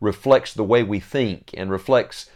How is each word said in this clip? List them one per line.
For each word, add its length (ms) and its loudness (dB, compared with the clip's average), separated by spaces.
reflects 520 2
the 120 -4
way 180 4
we 180 -2
think 560 -6
and 140 -8
reflects 640 -2